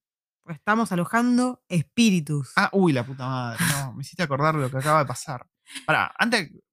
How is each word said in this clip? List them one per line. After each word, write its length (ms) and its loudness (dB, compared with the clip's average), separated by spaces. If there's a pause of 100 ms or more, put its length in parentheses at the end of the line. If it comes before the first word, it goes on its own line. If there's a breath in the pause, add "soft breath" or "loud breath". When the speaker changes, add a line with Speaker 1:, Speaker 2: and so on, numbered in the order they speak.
(420)
Speaker 1:
porque 140 -12
estamos 360 0
alojando 760 0
espíritus. 880 0
Speaker 2:
Ah, 160 2
uy, 200 4
la 120 0
puta 220 -10
madre, 460 -4
no, 220 -4
me 80 -10
hiciste 200 -6
acordar 340 2
de 60 0
lo 80 -2
que 80 -4
acaba 220 4
de 60 2
pasar. 400 -10 (400 loud breath)
Pará, 320 0
antes, 320 0 (220)